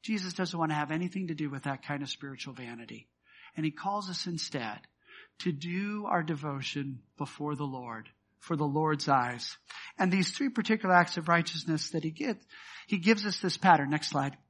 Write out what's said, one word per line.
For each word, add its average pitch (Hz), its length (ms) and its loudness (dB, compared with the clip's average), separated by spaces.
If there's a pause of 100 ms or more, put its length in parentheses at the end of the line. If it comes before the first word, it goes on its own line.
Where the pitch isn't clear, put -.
Jesus 185 300 -4
doesn't 175 260 -2
want 160 120 2
to 151 60 0
have 147 140 -2
anything 180 360 -2
to 165 80 -4
do 147 160 -4
with 139 140 -8
that 135 200 -4
kind 143 180 -4
of 139 60 -6
spiritual 135 460 -12
vanity. 117 520 -14 (480)
And 156 120 -2
he 151 40 0
calls 196 380 -4
us 180 180 -6
instead 131 520 -6 (640)
to 175 120 0
do 190 560 -4
our 170 140 2
devotion 139 760 -4 (180)
before 147 360 -4
the 143 100 -4
Lord, 123 440 -10 (300)
for - 180 -2
the 147 80 0
Lord's 151 460 2
eyes. 120 480 2 (400)
And 185 120 4
these 190 200 4
three 277 180 -2
particular 214 460 4
acts 175 240 8
of 165 100 -4
righteousness 165 600 2
that 160 120 -2
he 160 80 -2
gives, 226 320 -4 (440)
he 208 100 0
gives 208 300 6
us 190 140 -2
this - 180 -2
pattern, 147 320 8
next 151 180 0
slide 139 300 -2 (120)